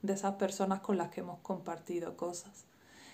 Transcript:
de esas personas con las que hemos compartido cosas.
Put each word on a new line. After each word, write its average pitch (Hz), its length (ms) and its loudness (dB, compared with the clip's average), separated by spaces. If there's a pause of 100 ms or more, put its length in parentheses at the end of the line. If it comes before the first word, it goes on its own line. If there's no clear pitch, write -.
de 196 100 4
esas 196 220 2
personas 190 460 2
con 196 160 4
las 170 120 2
que - 120 -6
hemos 175 180 -8
compartido 170 760 -4
cosas. 175 500 -6 (480)